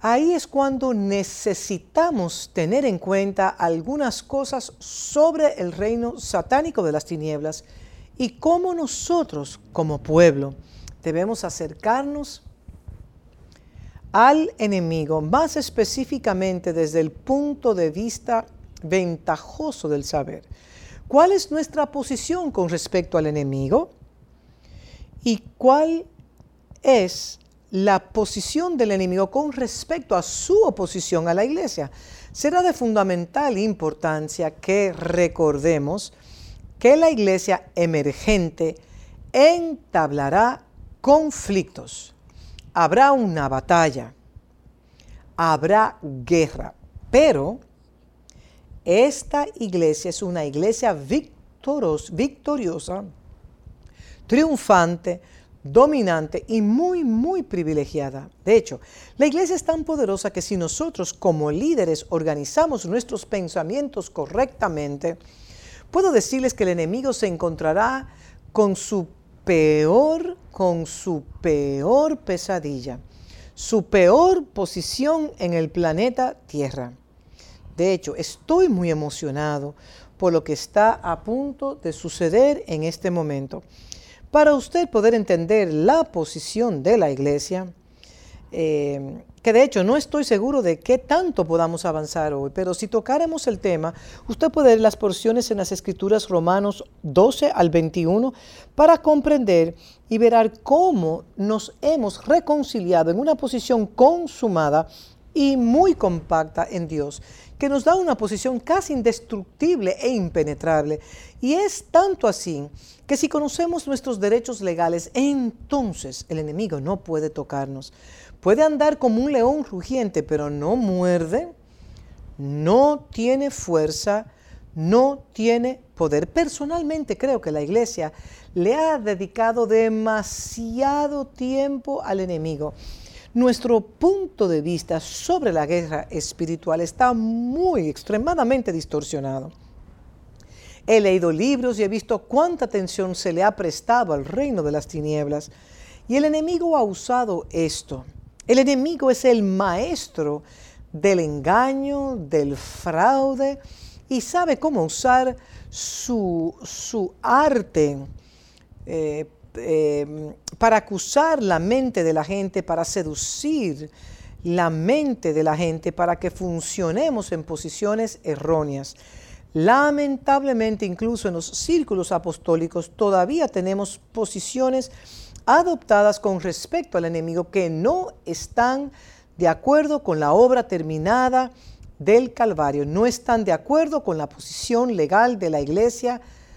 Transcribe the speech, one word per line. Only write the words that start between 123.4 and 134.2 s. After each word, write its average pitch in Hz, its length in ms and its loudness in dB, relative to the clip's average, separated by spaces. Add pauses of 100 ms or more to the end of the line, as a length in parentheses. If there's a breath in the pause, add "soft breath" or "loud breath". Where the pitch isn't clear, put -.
fuerza, 170 800 -2 (480 soft breath)
no 240 480 2 (100)
tiene 240 480 0 (140)
poder. 151 360 0
Personalmente 311 880 -4
creo 262 240 -2
que 160 100 -6
la 151 100 -4
iglesia 175 500 -2 (420 loud breath)
le 190 220 2
ha 311 240 0
dedicado 220 640 -2
demasiado 226 1600 -2
tiempo 269 800 -4
al 196 160 -4
enemigo. 156 540 -6 (600 loud breath)
Nuestro 240 480 2
punto 349 640 0